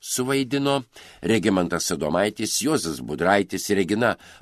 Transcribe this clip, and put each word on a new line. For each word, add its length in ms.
suvaidino 840
Regimantas 720
Adomaitis, 680
Juozas 400
Budraitis, 720
Regina 460